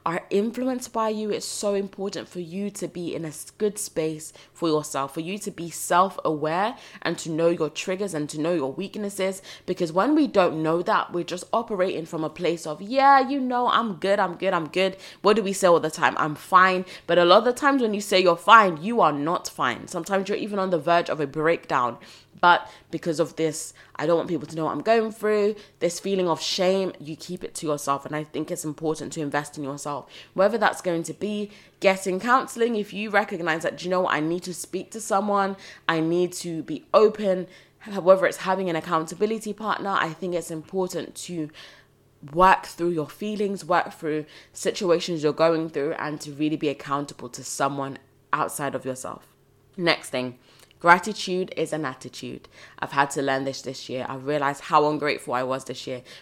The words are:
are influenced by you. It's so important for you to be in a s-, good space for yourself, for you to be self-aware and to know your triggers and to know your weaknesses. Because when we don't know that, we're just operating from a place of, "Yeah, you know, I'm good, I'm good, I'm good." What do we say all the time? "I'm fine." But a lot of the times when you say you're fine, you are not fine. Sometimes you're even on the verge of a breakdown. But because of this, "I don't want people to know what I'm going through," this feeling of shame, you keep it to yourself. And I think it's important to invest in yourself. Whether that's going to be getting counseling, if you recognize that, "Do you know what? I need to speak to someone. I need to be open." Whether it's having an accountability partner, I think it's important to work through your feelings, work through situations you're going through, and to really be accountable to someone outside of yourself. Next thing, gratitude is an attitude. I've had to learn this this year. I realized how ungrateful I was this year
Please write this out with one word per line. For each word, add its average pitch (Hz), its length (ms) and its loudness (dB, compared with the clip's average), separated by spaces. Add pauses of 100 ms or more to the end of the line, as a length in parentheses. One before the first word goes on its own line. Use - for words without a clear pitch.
are 170 240 -2
influenced 247 600 -2
by 220 180 0
you. 214 220 -4
It's - 140 -4
so - 280 -2
important 196 540 -4
for 180 140 -10
you 185 300 -6
to 190 160 -6
be 175 280 -8
in 160 80 -6
a 156 60 -8
s-, - 220 -14
good 208 260 -2
space 156 560 -6 (180)
for - 160 -4
yourself, 147 460 -2
for 165 80 -6
you 180 180 -6
to 202 120 -8
be 165 180 -10
self-aware 175 1080 0 (260)
and 165 180 -2
to - 100 -8
know 165 200 2
your 165 200 0
triggers 185 440 -4
and 147 160 -4
to 151 100 -8
know 160 140 0
your 139 200 -2
weaknesses. 196 680 -6 (240)
Because 175 280 -2
when 214 220 2
we 302 120 4
don't 175 340 2
know 160 200 2
that, 190 320 0
we're 175 100 -2
just 180 300 -8
operating 190 520 -2
from 160 200 -6
a 151 40 -6
place 165 380 -4
of, 156 140 -8
"Yeah, 269 380 6
you 262 200 0
know, 247 280 0
I'm 220 280 0
good, 196 240 2
I'm 180 160 0
good, 185 180 -2
I'm 165 140 0
good." 185 300 0 (240)
What 208 160 6
do 220 60 2
we 196 100 -2
say 190 140 4
all 170 120 8
the 156 100 0
time? 151 280 2
"I'm 151 180 -2
fine." 185 480 4 (240)
But 170 100 4
a 175 80 8
lot 180 140 10
of 220 60 4
the 247 80 2
times 277 280 2
when 214 120 0
you 202 80 -2
say 196 180 2
you're 175 160 6
fine, 196 460 8
you 226 180 0
are 160 140 6
not 147 340 -2
fine. 123 400 -4
Sometimes 190 400 -2
you're 202 100 -2
even 202 220 -4
on 185 120 -2
the 170 80 2
verge 170 300 2
of 151 100 -2
a 147 80 -2
breakdown. 147 720 -2 (420)
But 180 300 6 (180)
because 160 300 -4
of 160 160 -2
this, 156 380 -4 (240)
"I 147 100 -2
don't 170 80 4
want 160 140 0
people 147 180 -4
to 156 80 -14
know 160 100 -2
what 147 60 -2
I'm 147 100 -4
going 220 300 2
through," 208 440 0 (240)
this 175 200 -2
feeling 190 280 0
of 160 140 0
shame, 190 580 0
you 147 160 -12
keep - 280 -12
it - 120 -12
to 165 120 -6
yourself. 143 380 -2
And 151 100 -8
I 151 80 -6
think 151 260 -8
it's 165 140 -8
important 156 500 -6
to 165 80 -6
invest 143 360 -4
in 151 60 -8
yourself. 143 420 -8 (280)
Whether 202 240 4
that's 208 240 2
going 170 220 -2
to 165 100 -10
be 208 380 -6 (300)
getting 190 380 2
counseling, 233 560 0
if 208 180 -4
you 214 160 -6
recognize 175 540 0
that, - 140 -2
"Do 165 80 -10
you 180 60 -2
know 185 100 2
what? - 120 0
I 147 80 0
need 170 220 -2
to 180 100 -8
speak - 380 -8
to 220 100 -12
someone. 202 560 0 (300)
I 160 120 2
need 170 320 0 (140)
to 165 180 -6
be - 300 -10
open." 202 540 4 (540)
Whether 180 240 8
it's - 120 0
having 185 320 -2
an 165 80 0
accountability 175 760 -2
partner, 202 380 -4
I 165 220 0
think 175 200 -6
it's 165 160 -4
important 170 680 -6 (120)
to 160 220 -6 (840)
work 180 320 6
through 175 260 -2
your 151 180 -4
feelings, 202 560 -4
work 170 280 0
through 151 320 -6 (280)
situations 175 720 0
you're 147 100 2
going 160 360 2
through, 156 240 -4
and 151 280 -8
to 151 100 -12
really 151 260 -2
be 147 120 -2
accountable 139 600 -6
to 131 140 -14
someone 139 560 -4 (320)
outside 143 440 -2
of 127 100 -8
yourself. - 500 -10 (400)
Next 170 340 0
thing, 127 300 -4 (420)
gratitude 185 760 2
is 160 160 -4
an 156 120 -4
attitude. 131 640 -12 (320)
I've - 140 -6
had 143 180 2
to 151 100 -2
learn 135 220 0
this 135 180 -6
this - 280 -12
year. 123 180 -6
I 131 80 -10
realized 139 460 -2
how 151 280 4
ungrateful 147 440 -2
I 127 100 0
was 131 220 -4
this - 220 -10
year 127 140 -8 (200)